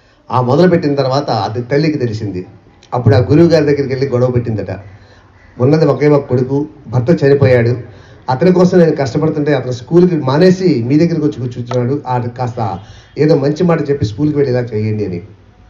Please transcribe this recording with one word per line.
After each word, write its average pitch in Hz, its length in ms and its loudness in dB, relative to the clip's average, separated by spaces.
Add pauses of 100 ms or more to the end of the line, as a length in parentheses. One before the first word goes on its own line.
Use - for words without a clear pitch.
(320)
ఆ 123 100 2
మొదలుపెట్టిన 147 540 2
తర్వాత 135 340 -2
అది 110 320 -4
తల్లికి 143 360 -2
తెలిసింది. 104 480 -6 (480)
అప్పుడు - 220 2
ఆ 127 40 4
గురువు 160 280 4
గారి 160 180 2
దగ్గరికి 143 240 0
వెళ్ళి 131 200 -4
గొడవ 123 180 0
పెట్టిందట. 117 440 -4 (880)
ఉన్నది 156 240 2
ఒకే 143 220 2
ఒక 147 200 2
కొడుకు, 131 400 -2 (200)
భర్త 123 380 0
చనిపోయాడు, 123 520 2 (520)
అతని 165 220 2
కోసం 180 280 4
నేను 160 160 4
కష్టపడుతుంటే 147 580 -2
అతను 127 180 -4
స్కూల్కి 170 440 2
మానేసి 151 720 2
మీ 143 100 2
దగ్గరికి 165 240 0
వచ్చి 147 180 -2
కూర్చుంటున్నాడు, 123 680 -4
ఆ 123 100 -2
కాస్త 117 600 -6 (380)
ఏదో 151 180 2
మంచి 147 280 -2
మాట 160 260 0
చెప్పి - 160 -2
స్కూల్కి 147 320 -2
వెళ్ళి 131 140 0
ఇలా 123 100 0
చేయండి 107 440 -4
అని. 87 160 -8 (480)